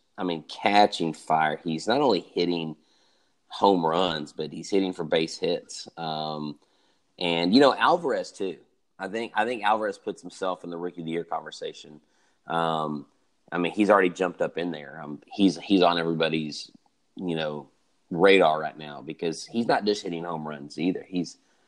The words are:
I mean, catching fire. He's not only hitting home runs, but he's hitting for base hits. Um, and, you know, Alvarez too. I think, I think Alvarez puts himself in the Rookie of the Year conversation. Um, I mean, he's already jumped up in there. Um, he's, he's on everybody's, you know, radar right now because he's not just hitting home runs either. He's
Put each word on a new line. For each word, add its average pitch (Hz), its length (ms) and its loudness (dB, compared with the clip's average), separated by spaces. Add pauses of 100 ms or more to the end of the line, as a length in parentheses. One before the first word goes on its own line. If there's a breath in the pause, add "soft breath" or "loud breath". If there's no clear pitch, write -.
(180)
I 104 60 -6
mean, 82 200 -4
catching 101 680 4
fire. 78 500 0
He's 80 260 -4
not 120 120 2
only 120 220 4
hitting 85 560 -2 (720)
home 95 380 4
runs, 80 480 0
but 76 180 -8
he's - 180 -12
hitting 95 240 2
for 87 100 -6
base 82 340 0
hits. - 500 -6 (100)
Um, 78 600 -6 (640)
and, 85 340 2
you 131 80 8
know, 131 140 8
Alvarez 127 560 0
too. 90 260 -6 (400)
I 95 120 -8
think, 113 260 -6
I 107 100 2
think 117 180 -4
Alvarez 107 340 0
puts - 240 -10
himself 90 420 -8
in 87 60 -12
the 85 80 -8
Rookie 87 240 -8
of 82 40 -10
the 80 60 -6
Year 82 140 -2
conversation. 78 720 -12 (480)
Um, 78 580 -2 (460)
I 87 60 -4
mean, 87 160 0
he's 101 160 4
already 95 200 6
jumped 87 320 -2
up 78 160 -2
in 87 140 -4
there. 76 320 -12
Um, 73 240 -12
he's, 92 300 2
he's 95 240 2
on 85 160 6
everybody's, 80 760 -2 (440)
you 87 200 -4
know, 76 340 -6 (400)
radar 87 500 6
right 76 180 -8
now 73 240 -14
because 80 440 -6
he's 117 220 -4
not 127 180 0
just 104 180 0
hitting 85 220 -6
home 80 220 -8
runs 73 300 -12
either. 90 300 0
He's 90 300 -6 (300)